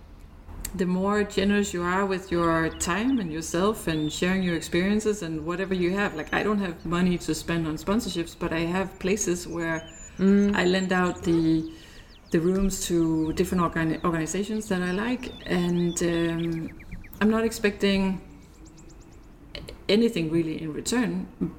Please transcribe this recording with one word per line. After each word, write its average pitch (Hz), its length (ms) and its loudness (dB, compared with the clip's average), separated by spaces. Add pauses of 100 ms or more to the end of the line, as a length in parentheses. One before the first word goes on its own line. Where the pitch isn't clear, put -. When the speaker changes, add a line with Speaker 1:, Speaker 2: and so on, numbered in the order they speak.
(720)
Speaker 1:
the 185 120 0
more 196 400 2
generous 202 480 2
you 175 100 -4
are 180 220 2
with 185 260 -2
your 165 380 2
time 208 500 0
and 180 140 -2
yourself 170 540 0
and 156 220 0
sharing 185 320 0
your 180 140 2
experiences 208 680 0
and 160 240 -6
whatever 185 280 -2
you 180 180 2
have, 196 240 0
like, 156 180 -6
I 175 100 2
don't 208 160 2
have 180 260 -4
money 175 320 2
to 160 180 -2
spend 165 320 -2
on 156 100 -2
sponsorships, 196 640 -2
but 170 140 -2
I 160 60 0
have 180 400 -2
places 180 460 0
where 165 400 -4 (340)
Speaker 2:
Mm. 202 360 6
Speaker 1:
I 185 100 4
lend 185 280 2
out 180 300 2
the, 160 460 4 (640)
the 175 80 4
rooms 185 480 0
to 160 460 2
different 180 300 0
organi-, 160 420 0
organizations 190 640 -2
that 185 140 0
I 180 100 -2
like. 226 420 -4 (120)
And, 175 580 2
um, 170 680 0 (500)
I'm 214 100 4
not 226 140 2
expecting 196 760 0 (1700)
anything 202 420 2
really 160 300 0
in 156 120 -6
return, 185 540 -2 (320)